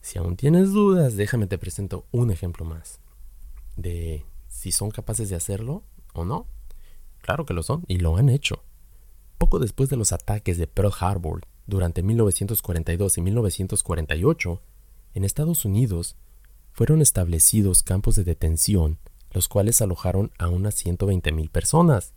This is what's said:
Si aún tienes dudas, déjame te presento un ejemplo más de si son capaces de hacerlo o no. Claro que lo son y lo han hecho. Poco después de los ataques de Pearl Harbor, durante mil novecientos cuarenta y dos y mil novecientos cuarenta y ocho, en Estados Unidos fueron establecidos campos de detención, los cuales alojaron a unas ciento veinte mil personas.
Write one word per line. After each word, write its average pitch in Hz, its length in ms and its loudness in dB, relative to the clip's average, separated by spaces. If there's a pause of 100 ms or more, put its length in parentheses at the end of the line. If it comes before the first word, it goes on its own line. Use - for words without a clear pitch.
Si - 160 -12
aún 90 180 -4
tienes 175 360 4
dudas, 185 440 4
déjame 104 300 0
te 92 100 -4
presento - 540 -8
un 120 200 2
ejemplo 85 360 -6
más 80 340 -12 (760)
de 85 500 -6 (220)
si - 240 -8
son 104 180 -2
capaces 107 400 -6
de 92 60 -4
hacerlo 113 480 -6 (280)
o 82 120 -6
no. 113 220 -6 (760)
Claro 147 240 -4
que - 80 -4
lo 82 80 -4
son 156 240 -4
y 92 120 -2
lo 82 180 2
han 131 120 4
hecho. - 360 -2 (720)
Poco - 200 6
después 135 300 0
de 135 80 0
los 110 160 0
ataques 92 460 -2
de 82 80 0
Pearl 98 320 0
Harbor, 87 480 -2 (200)
durante 90 360 0
mil 107 140 2
novecientos 104 440 2
cuarenta 82 320 -2
y 85 40 0
dos 95 200 0
y 85 60 -4
mil 95 120 0
novecientos 95 480 0
cuarenta 80 340 -2
y 85 80 -2
ocho, 117 360 0 (540)
en 98 100 -2
Estados 156 400 -2
Unidos 98 520 0 (560)
fueron 156 280 4
establecidos 92 840 4
campos 98 340 2
de 98 80 4
detención, 80 760 2 (320)
los - 180 -2
cuales 101 320 2
alojaron 95 580 0
a 87 100 -2
unas 95 260 0
ciento 90 320 -2
veinte 92 240 2
mil 78 180 -2
personas. 147 680 2